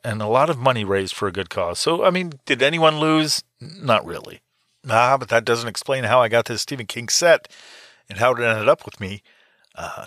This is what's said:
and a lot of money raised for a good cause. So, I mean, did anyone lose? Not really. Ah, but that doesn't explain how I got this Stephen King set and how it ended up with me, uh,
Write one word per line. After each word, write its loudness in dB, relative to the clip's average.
and -4
a -4
lot 2
of -4
money 0
raised 0
for -4
a -6
good -6
cause. -4
So, 0
I 4
mean, -2
did -2
anyone 2
lose? 0
Not -2
really. -14
Ah, 4
but -4
that 2
doesn't -2
explain -4
how 4
I 2
got 2
this -6
Stephen -10
King -10
set 4
and -12
how 4
it -4
ended 0
up 2
with -16
me, -10
uh, -12